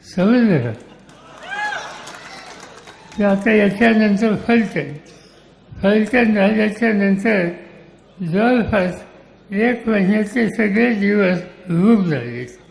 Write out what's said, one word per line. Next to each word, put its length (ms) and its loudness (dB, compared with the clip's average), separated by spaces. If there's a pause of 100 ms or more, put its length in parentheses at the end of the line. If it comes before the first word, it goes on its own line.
(160)
समजलं 420 4
का? 140 -4 (2500)
ते 60 0
आता 280 2
याच्यानंतर 840 2
फलटण, 580 -2 (880)
फलटण 540 2
झाल्याच्यानंतर 1120 2 (800)
जवळपास 720 0 (500)
एक 360 -2
महिन्याचे 600 0
सगळे 440 0
दिवस 440 0 (320)
रूप 360 4
झाले. 540 -6 (120)